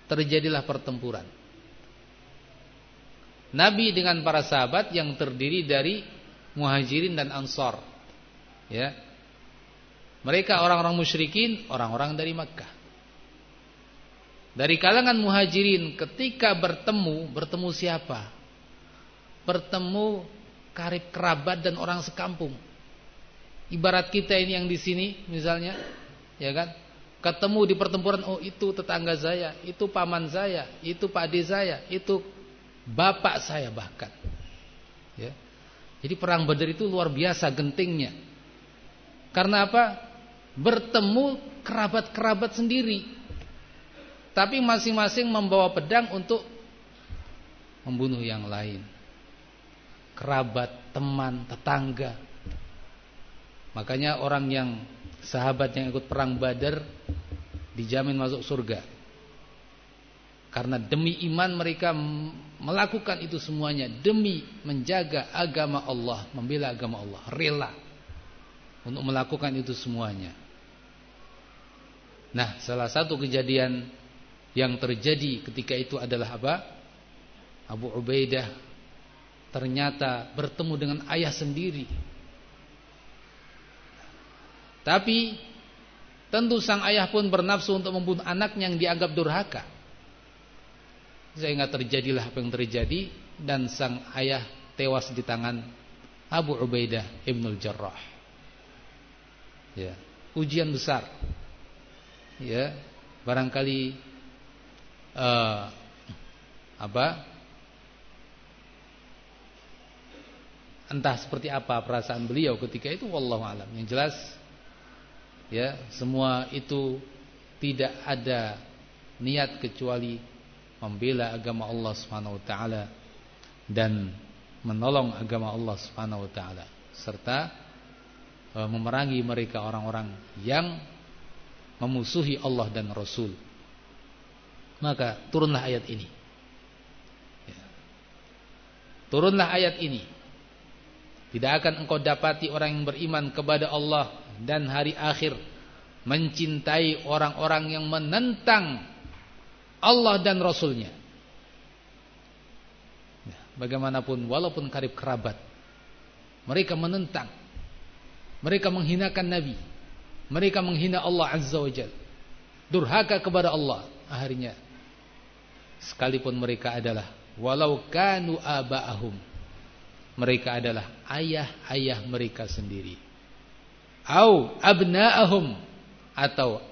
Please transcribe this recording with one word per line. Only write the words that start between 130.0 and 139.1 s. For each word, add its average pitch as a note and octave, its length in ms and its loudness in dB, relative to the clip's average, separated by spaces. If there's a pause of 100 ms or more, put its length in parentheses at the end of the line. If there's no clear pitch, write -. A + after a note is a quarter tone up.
yang D#3+ 320 0 (1040)
memusuhi C3 600 0
Allah B2 320 0
dan G#2+ 200 -6
Rasul. G#2 400 -4 (1500)
Maka B2+ 320 0 (160)
turunlah D3+ 320 4
ayat B2+ 240 -2
ini. G#2+ 200 -8 (1400)
Ya. - 160 -18 (1400)
Turunlah F3 480 4